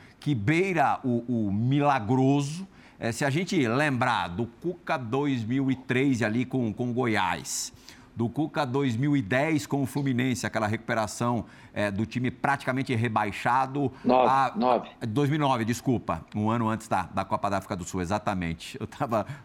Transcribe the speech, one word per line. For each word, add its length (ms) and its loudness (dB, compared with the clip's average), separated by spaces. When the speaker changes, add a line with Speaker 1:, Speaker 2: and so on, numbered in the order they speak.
Speaker 1:
que 160 0
beira 680 2
o, 440 0
o 40 -2
milagroso. 1160 2
É, 120 -2
se 140 -2
a 60 0
gente 360 0
lembrar 600 2
do 180 -2
Cuca 500 -6
dois 480 0
mil 280 0
e 40 2
três 460 2
ali 240 0
com, 260 -2
com 200 -4
o 20 -2
Goiás, 800 -2
do 140 0
Cuca 340 -2
dois 320 0
mil 220 2
e 60 2
dez 420 2
com 160 -2
o 60 0
Fluminense, 580 -2
aquela 220 -2
recuperação, 760 -2
é, 160 0
do 160 -2
time 240 -2
praticamente 640 -2
rebaixado. 960 0
Speaker 2:
Nove, 240 6
Speaker 1:
A 260 2
Speaker 2:
nove. 340 2
Speaker 1:
dois 240 0
mil 80 2
e 20 2
nove, 260 2
desculpa. 580 -2
Um 160 2
ano 200 2
antes 180 -4
da, 160 0
da 220 -4
Copa 240 -2
da 80 0
África 180 -6
do 80 -6
Sul, 180 -4
exatamente. 800 -4
Eu 60 -8
tava 400 -2